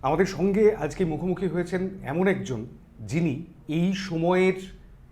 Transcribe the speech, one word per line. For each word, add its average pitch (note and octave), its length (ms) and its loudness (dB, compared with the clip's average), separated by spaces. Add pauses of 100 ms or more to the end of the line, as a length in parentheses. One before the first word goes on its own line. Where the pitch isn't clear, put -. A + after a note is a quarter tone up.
আমাদের D#3+ 240 2
সঙ্গে G3 500 2
আজকে D#3+ 300 -2
মুখোমুখি E3+ 420 -2
হয়েছেন F3 420 -2 (140)
এমন E3 240 0
একজন, B2+ 380 -2 (340)
যিনি C#3+ 460 -2 (220)
এই E3+ 260 2
সময়ের F#3 600 2 (580)